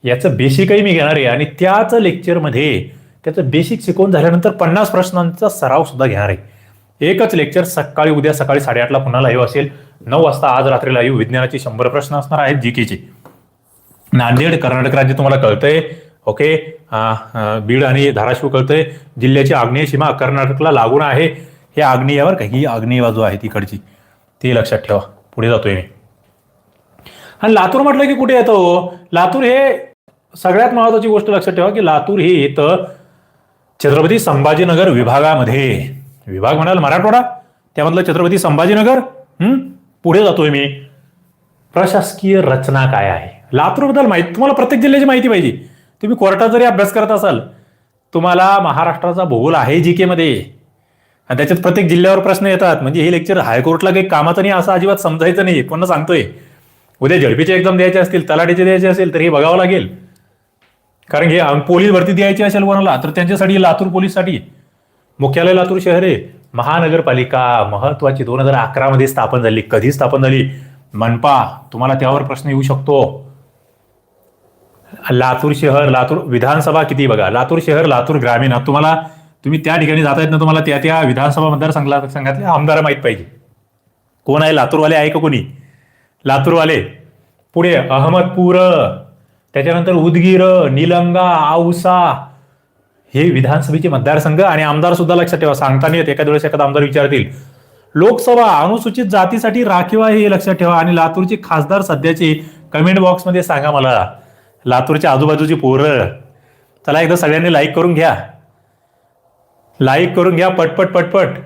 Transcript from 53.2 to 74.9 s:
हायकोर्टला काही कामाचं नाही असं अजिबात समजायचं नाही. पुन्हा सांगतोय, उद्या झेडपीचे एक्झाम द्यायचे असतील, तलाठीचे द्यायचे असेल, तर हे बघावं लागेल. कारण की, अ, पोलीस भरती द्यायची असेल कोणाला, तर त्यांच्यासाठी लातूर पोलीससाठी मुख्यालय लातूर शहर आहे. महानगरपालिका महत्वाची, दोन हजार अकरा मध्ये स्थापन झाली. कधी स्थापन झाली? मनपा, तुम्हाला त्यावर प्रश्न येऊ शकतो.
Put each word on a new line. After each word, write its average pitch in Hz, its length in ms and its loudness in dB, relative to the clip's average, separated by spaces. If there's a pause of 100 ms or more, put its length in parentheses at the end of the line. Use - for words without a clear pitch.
हायकोर्टला 156 520 0
काही 190 180 0
कामाचं 170 340 0
नाही 196 120 0
असं 190 180 0
अजिबात 190 240 0
समजायचं 175 500 0
नाही. 170 160 0
पुन्हा 165 260 -4
सांगतोय, 156 360 0 (760)
उद्या 156 180 2
झेडपीचे 139 380 2
एक्झाम 185 220 0
द्यायचे 185 220 2
असतील, 180 300 -2
तलाठीचे 175 340 0
द्यायचे 185 240 2
असेल, 180 260 0
तर 165 60 -2
हे 165 100 2
बघावं 156 280 2
लागेल. 180 320 0 (1200)
कारण 156 200 0
की, 170 100 2
अ, 147 140 2
पोलीस 175 380 2
भरती 185 200 2
द्यायची 196 320 2
असेल 202 200 0
कोणाला, 190 400 0
तर 151 60 -6
त्यांच्यासाठी 190 520 0
लातूर 185 260 2
पोलीससाठी 185 520 -2 (800)
मुख्यालय 165 340 2
लातूर 185 280 0
शहर 180 220 2
आहे. 143 360 -4 (140)
महानगरपालिका 127 1200 0
महत्वाची, 135 520 -2
दोन 123 160 -4
हजार 135 140 2
अकरा 131 360 -2
मध्ये 135 180 2
स्थापन 123 340 -2
झाली. 110 300 0
कधी 117 200 0
स्थापन 135 300 0
झाली? 131 280 0 (440)
मनपा, 117 720 -2 (100)
तुम्हाला 127 200 -2
त्यावर 135 300 -2
प्रश्न 135 260 -8
येऊ 135 120 -2
शकतो. 135 640 -2 (1900)